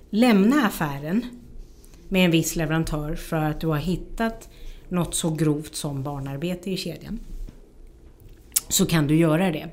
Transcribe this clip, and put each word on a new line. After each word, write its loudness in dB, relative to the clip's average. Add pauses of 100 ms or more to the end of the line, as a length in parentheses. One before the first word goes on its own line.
(100)
lämna 6
affären -2 (800)
med 4
en 6
viss 2
leverantör -2
för -6
att 0
du -2
har 0
hittat -4 (400)
något -2
så -2
grovt 0
som -6
barnarbete -6
i -2
kedjan, -8 (1500)
så 2
kan 2
du 4
göra 4
det. -6